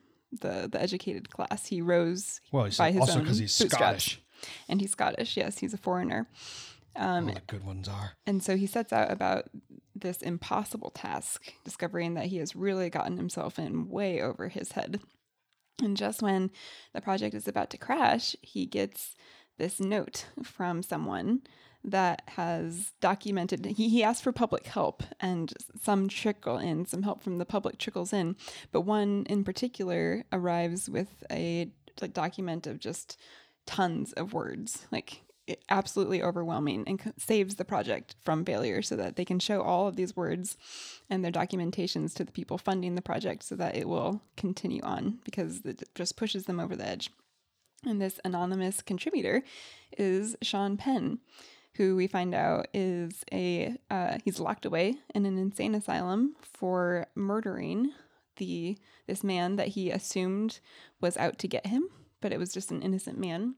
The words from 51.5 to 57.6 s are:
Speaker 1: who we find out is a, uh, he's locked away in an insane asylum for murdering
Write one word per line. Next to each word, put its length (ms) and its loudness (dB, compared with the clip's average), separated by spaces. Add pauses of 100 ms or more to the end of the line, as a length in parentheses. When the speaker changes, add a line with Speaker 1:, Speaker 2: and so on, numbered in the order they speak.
Speaker 1:
who 200 6
we 100 6
find 280 0
out 380 4
is 600 -2
a, 420 2 (160)
uh, 340 0
he's 140 2
locked 280 -2
away 280 4 (200)
in 120 4
an 120 2
insane 360 0
asylum 640 2
for 640 0 (100)
murdering 720 0 (460)